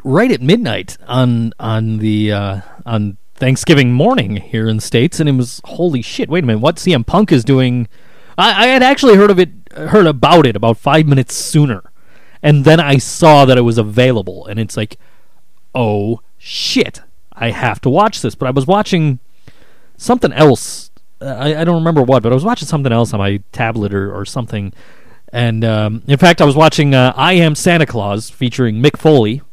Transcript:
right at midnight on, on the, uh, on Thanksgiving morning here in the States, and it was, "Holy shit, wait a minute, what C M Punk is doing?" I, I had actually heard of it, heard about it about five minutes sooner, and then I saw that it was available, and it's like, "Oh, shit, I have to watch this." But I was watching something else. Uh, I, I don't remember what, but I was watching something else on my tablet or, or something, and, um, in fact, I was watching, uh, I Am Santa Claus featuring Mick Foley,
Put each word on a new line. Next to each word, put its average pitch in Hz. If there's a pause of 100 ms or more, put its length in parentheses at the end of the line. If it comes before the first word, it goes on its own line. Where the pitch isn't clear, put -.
right 208
at 131
midnight 127 (100)
on, 120
on 110
the, 107
uh, 98 (260)
on 104 (160)
Thanksgiving 131
morning 139
here 110
in 110
the 107
States, 127
and 151
it 143
was, 127
"Holy 165
shit, -
wait 170
a 135
minute, 110
what 160
C 180
M 123
Punk 202
is 127
doing?" 127 (520)
I, 208
I -
had 254
actually 262
heard 202
of 185
it, 180 (260)
heard 156
about 147
it 110
about 113
five 156
minutes 135
sooner, 139 (500)
and 147
then 160
I 139
saw 147
that 127
it 123
was 117
available, 104
and 104
it's 110
like, 110 (760)
"Oh, 110 (160)
shit, - (320)
I 117
have 107
to 131
watch 208
this." 123
But 135
I 127
was 135
watching 165 (800)
something 233
else. - (300)
Uh, 135
I, 151
I 165
don't 170
remember 165
what, 123
but 117
I -
was 139
watching 233
something 139
else 113
on 107
my 98 (100)
tablet 113
or, 98
or 98
something, 104 (600)
and, 113
um, 107
in 139
fact, 175
I 165
was 139
watching, 151
uh, 127
I 160
Am 165
Santa 170
Claus 104
featuring 120
Mick 147
Foley, 131 (100)